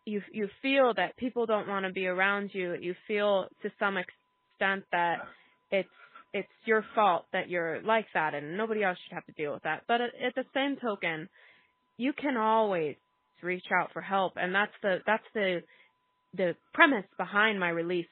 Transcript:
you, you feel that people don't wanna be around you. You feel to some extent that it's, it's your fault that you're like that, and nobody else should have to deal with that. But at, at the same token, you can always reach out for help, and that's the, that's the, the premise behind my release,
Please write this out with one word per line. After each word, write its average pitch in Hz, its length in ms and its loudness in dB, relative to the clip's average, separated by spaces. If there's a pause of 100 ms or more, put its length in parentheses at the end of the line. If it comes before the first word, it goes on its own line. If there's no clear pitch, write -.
you, 208 160 -4 (100)
you 202 160 -4 (140)
feel 269 340 4
that 180 220 -2
people 240 280 -2
don't 214 220 0
wanna 190 240 -2
be 185 160 -4
around 196 460 0
you. 180 260 -4
You 180 160 -6 (100)
feel 208 420 0 (140)
to 208 160 -6
some 196 200 0
extent - 960 -4
that 175 240 2 (520)
it's, 190 200 0 (440)
it's 196 140 -4 (160)
your 220 220 2 (100)
fault 202 380 4
that 185 160 -4
you're 165 320 -2
like 220 320 0
that, 156 200 0
and 147 220 -6
nobody 214 300 -2
else 180 180 0
should - 120 -16
have 160 100 -10
to 151 80 -20
deal 147 200 -6
with - 100 -10
that. 156 220 -4
But 233 140 2
at, 240 120 -4 (140)
at 254 100 -2
the 254 180 -4
same 277 240 0
token, 185 500 -4 (720)
you 262 160 -2
can 269 240 -2
always 214 580 2 (480)
reach 180 220 -4 (140)
out 165 120 -2
for 170 100 -10
help, 185 360 0
and 180 180 -2
that's 208 160 2 (100)
the, 185 240 2
that's 214 180 2 (100)
the, 185 280 0 (720)
the 175 200 0 (180)
premise 277 320 6 (120)
behind 202 420 2
my 175 100 0
release, 170 420 -2